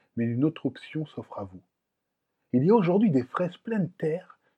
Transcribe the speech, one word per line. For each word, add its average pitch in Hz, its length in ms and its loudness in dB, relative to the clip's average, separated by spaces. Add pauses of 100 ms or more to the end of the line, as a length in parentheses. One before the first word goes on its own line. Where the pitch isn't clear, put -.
(160)
mais 117 80 -2
une 120 200 0
autre 156 220 -2
option - 400 -8
s'offre - 320 -14
à 101 60 -8
vous. 92 160 -16 (920)
Il 127 120 2
y 180 60 4
a 226 40 8
aujourd'hui 196 360 4
des 131 120 2
fraises 175 360 -4
pleines 202 320 -4
terre, 165 480 -6 (200)